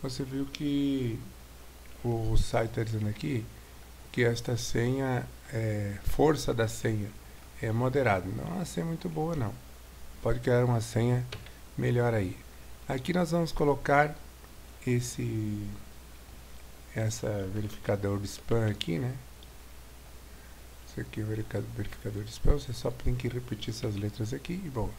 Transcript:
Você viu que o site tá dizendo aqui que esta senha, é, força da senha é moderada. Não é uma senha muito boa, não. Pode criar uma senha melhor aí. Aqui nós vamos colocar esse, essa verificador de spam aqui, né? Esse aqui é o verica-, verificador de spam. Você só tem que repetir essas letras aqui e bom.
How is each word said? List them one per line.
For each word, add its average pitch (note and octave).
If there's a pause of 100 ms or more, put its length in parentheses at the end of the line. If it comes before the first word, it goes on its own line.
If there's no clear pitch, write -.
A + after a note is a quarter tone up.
Você C3+
viu C3+
que C#3 (840)
o A2+
site A2+
tá A#2
dizendo G#2+
aqui B2 (680)
que B2
esta A#2+
senha, B2 (260)
é, G#2+
força C#3
da A2+
senha G#2+ (500)
é A2+
moderada. A#2
Não A2+
é E3+
uma F3+
senha E3+
muito E3
boa, D#3+
não. A2+ (680)
Pode A#2
criar B2
uma A#2+
senha A#2+ (520)
melhor B2
aí. F#2+ (500)
Aqui C3+
nós E3+
vamos E3+
colocar D3 (720)
esse, A2+ (1300)
essa A2
verificador G2+
de G2
spam A2
aqui, D#3+
né? B2+ (1700)
Esse -
aqui -
é A2
o G#2+
verica-, G#2+ (120)
verificador G#2
de A2
spam. -
Você C#3+
só A#2+
tem -
que B2
repetir A#2+
essas A2
letras G#2
aqui C#3
e F#3
bom. A2